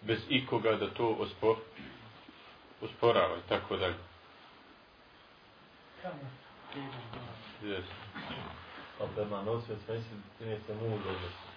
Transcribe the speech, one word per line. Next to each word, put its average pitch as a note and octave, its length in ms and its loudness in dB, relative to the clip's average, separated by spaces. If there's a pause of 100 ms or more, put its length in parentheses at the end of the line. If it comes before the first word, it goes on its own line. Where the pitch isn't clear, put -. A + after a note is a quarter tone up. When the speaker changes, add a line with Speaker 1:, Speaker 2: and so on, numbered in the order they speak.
Speaker 1:
bez A2 180 4 (100)
ikoga A#2 480 6
da G2+ 180 0
to A2+ 260 4
ospo-, G#2+ 360 6 (1200)
osporava G#2+ 560 6
i F2+ 120 -8
tako G2 280 2
dalje. F#2 200 2 (3750)
Jest. F#2+ 260 -4 (1120)
Speaker 2:
A G#2 140 0
prema G#2 280 -2
nosiocima, A2+ 540 -2
mislim, A2+ 260 -8 (160)
time A2+ 180 -2 (100)
se G#2+ 80 -4
muž A2 260 0
odnosi. F#2 340 -4 (220)